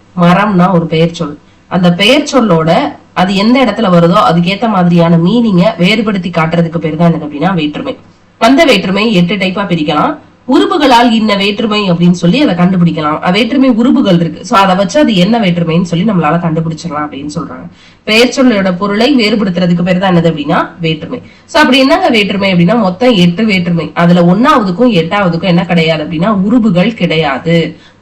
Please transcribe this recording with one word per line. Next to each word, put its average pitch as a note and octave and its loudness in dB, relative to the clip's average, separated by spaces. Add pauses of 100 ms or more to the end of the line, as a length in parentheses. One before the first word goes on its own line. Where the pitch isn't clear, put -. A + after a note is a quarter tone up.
(200)
மரம்னா F#3 2
ஒரு E3 0
பெயர் E3 0
சொல். D3 -10 (320)
அந்த F3 2
பெயர் A#3+ 0
சொல்லோட F3 2 (420)
அது F#3+ 0
எந்த G#3+ 2
இடத்துல G#3+ 0
வருதோ E3+ 4
அதுக்கேத்த F#3+ 0
மாதிரியான F3 2
மீனிங்கை F#3 2
வேறுபடுத்தி G3 -2
காட்டுறதுக்கு E3 -2
பேர் D#3 -4
தான் E3 2
என்னது D3+ -6
அப்படின்னா D3+ -4
வேற்றுமை. D3 -6 (480)
அந்த C4+ 4
வேற்றுமை G3+ 0
எட்டு F3 2
டைப்பா F#3+ -4
பிரிக்கலாம். E3 -2 (360)
உறுப்புகளால் C4+ 2
இன்ன G#3+ 0
வேற்றுமை G#3 -2
அப்படின்னு F3 2
சொல்லி F3+ 0
அதை A3 0
கண்டுபிடிக்கலாம். E3+ 0
அ, F#3 -2
வேற்றுமை B3 0
உறுப்புகள் G#3 2
இருக்கு. D#3+ -6
So, A3+ -2
அதை F#3+ 0
வச்சு G3 0
அது A#3+ 2
என்ன G3 2
வேற்றுமைன்னு E3+ 0
சொல்லி E3+ -2
நம்மளால E3+ 0
கண்டுபிடிச்சிடலாம் D#3 -6
அப்படின்னு D3 -12
சொல்றாங்க. C3 -12 (380)
பெயர் A#3 2
சொல்லோட G#3 2
பொருளை G3+ -2
வேறுபடுத்துறதுக்கு F#3 0
பேர் F3+ 0
தான் F#3+ 0
என்னது E3 2
அப்படின்னா E3 -4 (140)
வேற்றுமை. D#3+ -6 (260)
So, D#4 -2
அப்படி C4 2
என்னங்க D#4+ 2
வேற்றுமை G3 0
அப்படின்னா, F3 2
மொத்தம் A3 0
எட்டு F3+ 2
வேற்றுமை. F3 -2
அதுல F3 2
ஒண்ணாவதுக்கும் A3 2
எட்டாவதுக்கும் F3+ -2
என்ன F3+ 2
கிடையாது D#3+ -2
அப்படின்னா E3+ -2 (100)
உறுப்புகள் G#3+ 0
கிடையாது. D#3+ -2 (460)